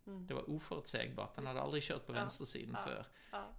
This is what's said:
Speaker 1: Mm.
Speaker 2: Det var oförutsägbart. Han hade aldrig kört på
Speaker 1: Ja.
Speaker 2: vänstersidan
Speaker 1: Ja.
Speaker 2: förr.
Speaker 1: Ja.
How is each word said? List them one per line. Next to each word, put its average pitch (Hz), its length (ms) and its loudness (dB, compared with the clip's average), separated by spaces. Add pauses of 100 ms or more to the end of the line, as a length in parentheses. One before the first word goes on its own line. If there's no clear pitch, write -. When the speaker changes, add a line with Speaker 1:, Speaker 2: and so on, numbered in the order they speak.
Speaker 1:
Mm. 190 200 -4
Speaker 2:
Det 180 80 2
var 131 160 2
oförutsägbart. 120 840 0
Han 139 100 -2
hade 131 140 0
aldrig 143 220 4
kört - 240 0
på 127 60 -4
Speaker 1:
Ja. 120 40 4
Speaker 2:
vänstersidan 123 600 0
Speaker 1:
Ja. 98 80 0
Speaker 2:
förr. - 200 -2 (260)
Speaker 1:
Ja. 202 260 -4